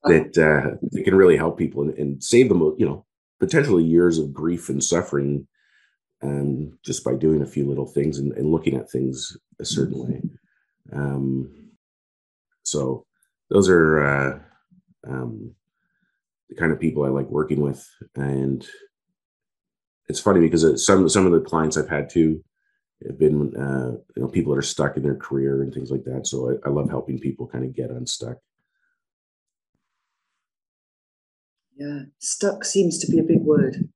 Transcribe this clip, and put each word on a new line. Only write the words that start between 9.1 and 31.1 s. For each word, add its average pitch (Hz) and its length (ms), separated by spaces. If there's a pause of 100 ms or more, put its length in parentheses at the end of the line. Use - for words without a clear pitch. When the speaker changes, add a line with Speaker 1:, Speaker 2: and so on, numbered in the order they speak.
Speaker 1:
a - 40
certain - 400
way. - 160 (720)
Um, 67 800 (920)
so 67 420 (420)
those 92 200
are, 80 340
uh, 69 380 (680)
um, 62 460 (960)
the - 80
kind 82 160
of - 80
people 76 240
I 67 60
like 67 180
working 73 320
with. 69 280 (280)
And 67 500 (1400)
it's - 100
funny 95 220
because, 82 240
uh, 73 120
some, 95 320
some 95 180
of 87 60
the 82 160
clients 80 280
I've 73 120
had 73 220
too 80 320 (640)
have 69 140
been, 76 360
uh, 65 420 (180)
you 64 60
know, 65 60
people 73 240
that 67 60
are 67 40
stuck - 340
in 67 80
their 69 100
career 67 480
and 67 100
things 65 200
like 67 140
that. 65 200
So 64 240
I, 65 180
I 69 40
love 69 180
helping 64 300
people 67 260
kinda 65 220
get 64 240
unstuck. - 460 (3250)